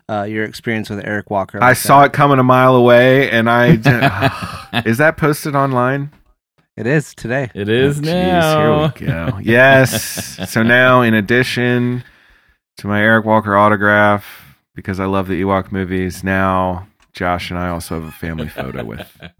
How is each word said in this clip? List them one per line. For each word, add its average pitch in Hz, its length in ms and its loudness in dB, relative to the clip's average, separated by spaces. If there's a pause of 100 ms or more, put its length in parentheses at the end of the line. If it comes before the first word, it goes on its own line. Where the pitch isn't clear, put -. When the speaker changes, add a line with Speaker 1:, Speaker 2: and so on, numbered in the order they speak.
Speaker 1:
uh, 107 140 -4
your 107 200 -6
experience 110 460 -6
with 101 160 -10
Eric 104 240 -6
Walker 101 320 -6
Speaker 2:
I 123 80 6
Speaker 1:
like 127 80 4
Speaker 2:
saw 139 240 4
Speaker 1:
that. 139 60 6
Speaker 2:
it 135 60 -4
coming 143 260 4
a 127 40 2
mile 127 320 4
away, 123 540 4
and 117 200 0
I 120 260 4
Speaker 3:
<laughs> 117 960 -2
Speaker 2:
did, 113 120 -4
<sighs> - 20 -
is 113 100 0
that 151 200 0
posted 147 380 -4
online? 139 560 -2 (680)
Speaker 1:
It 110 100 -6
is 143 260 -2
today. 123 400 -6
Speaker 3:
It 101 160 -6
is 139 300 2
Speaker 2:
Oh, - 20 -6
Speaker 3:
now. 156 880 0
Speaker 2:
jeez, - 100 -6
here 82 300 -6
we - 60 -2
go. 98 80 -12
Yes. 123 1040 2
Speaker 3:
<laughs> 90 60 -8
Speaker 2:
So 113 140 0
now, 127 380 4
in 113 120 2
addition 123 920 -2 (760)
to - 100 -12
my 104 140 -2
Eric 110 240 2
Walker 107 300 2
autograph, 104 1000 0 (180)
because 92 260 -8
I 95 60 -4
love 95 220 -2
the 92 140 -4
Ewok 95 300 -2
movies, 92 520 -6
now 95 640 -2 (260)
Josh 90 380 -6
and 87 80 -8
I 90 100 -6
also 85 260 -8
have 80 100 -8
a 78 60 -14
family 80 360 -10
photo 65 360 -12
with - 380 -16 (180)